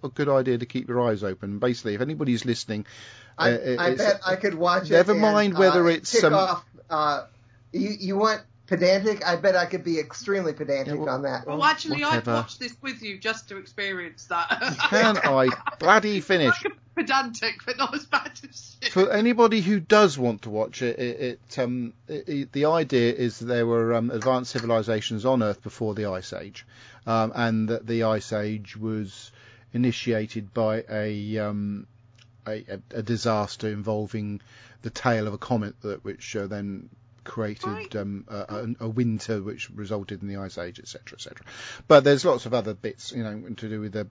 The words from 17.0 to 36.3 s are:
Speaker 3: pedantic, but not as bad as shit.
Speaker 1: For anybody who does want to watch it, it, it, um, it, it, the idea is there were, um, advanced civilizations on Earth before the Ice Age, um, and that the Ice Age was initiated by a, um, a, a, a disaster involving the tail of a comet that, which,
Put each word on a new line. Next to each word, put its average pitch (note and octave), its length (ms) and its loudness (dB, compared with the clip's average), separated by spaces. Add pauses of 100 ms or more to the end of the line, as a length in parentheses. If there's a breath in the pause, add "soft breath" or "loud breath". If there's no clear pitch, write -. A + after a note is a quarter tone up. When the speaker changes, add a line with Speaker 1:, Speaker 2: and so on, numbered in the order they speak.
Speaker 3:
pedantic, B3+ 540 -2 (100)
but B3 140 -6
not C4+ 160 -2
as D4 100 -6
bad - 280 -2 (160)
as - 340 -20
shit. B3 100 -4
Speaker 1:
For F#3+ 180 6
anybody A3 520 4
who G3 180 2
does F#3 380 6
want A#2+ 240 0
to A2+ 80 -10
watch G#2+ 320 -2
it, A#2+ 160 -2
it, B2 220 -4 (300)
it, - 80 -10
um, B2 360 -4 (140)
it, D#3 200 -10
it, C#3 240 -6
the C#3+ 140 2
idea C3+ 480 4
is A#2+ 240 -2
there A#2+ 280 0
were, A#2 280 2
um, A#2 160 0
advanced B2+ 420 0
civilizations A2+ 720 -2
on C3 180 4
Earth G#2 200 -2
before G#2+ 320 -6
the G#2+ 120 -4
Ice F#2 260 -6
Age, F#2 320 -14 (420 loud breath)
um, A2+ 280 2
and A2+ 340 0
that A2+ 180 -2
the A#2 180 0
Ice A2 280 0
Age G#2+ 460 -6
was G#2+ 520 -6 (440 soft breath)
initiated A2+ 800 -2
by A2+ 340 0
a, G#2+ 500 -4
um, G#2 480 -4 (600)
a, G#2+ 220 -8
a, F#2+ 100 -10 (200)
a A2 40 -6
disaster G#2+ 640 -2
involving G#2 720 -4 (420 loud breath)
the A#2 80 -8
tail A2+ 360 0
of G#2 80 -6
a G2+ 40 -12
comet G#2 440 -2
that, G2+ 220 -8
which, - 320 -12